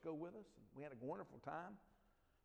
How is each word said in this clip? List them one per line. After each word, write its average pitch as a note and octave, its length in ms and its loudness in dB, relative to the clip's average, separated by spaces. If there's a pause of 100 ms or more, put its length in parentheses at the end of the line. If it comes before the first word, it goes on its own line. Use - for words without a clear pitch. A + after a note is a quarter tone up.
go E3 80 6
with E3 160 4
us, - 160 -6 (100)
and A2 100 -14 (120)
we C#3+ 60 -2
had D3 100 -2
a A#2+ 120 -2
wonderful D3 380 2
time. E3 300 2 (720)